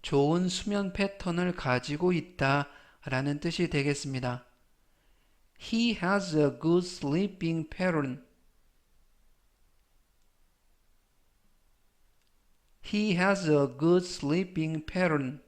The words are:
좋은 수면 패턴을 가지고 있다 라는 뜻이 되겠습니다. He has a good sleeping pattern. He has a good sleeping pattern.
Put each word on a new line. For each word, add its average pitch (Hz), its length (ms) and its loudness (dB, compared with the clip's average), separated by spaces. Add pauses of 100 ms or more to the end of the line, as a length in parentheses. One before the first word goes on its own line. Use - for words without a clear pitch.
좋은 160 440 2
수면 196 460 -4
패턴을 180 600 -2
가지고 147 580 0
있다 143 560 0 (340)
라는 143 360 -2
뜻이 170 280 -2
되겠습니다. 135 760 -2 (1120)
He 226 420 0
has 185 360 0
a 143 140 4 (100)
good 175 240 4
sleeping 165 800 -2
pattern. 151 560 -2 (4000)
He 208 300 0
has 185 340 2
a 143 180 6
good 165 380 2
sleeping 160 800 -2
pattern. 151 640 -2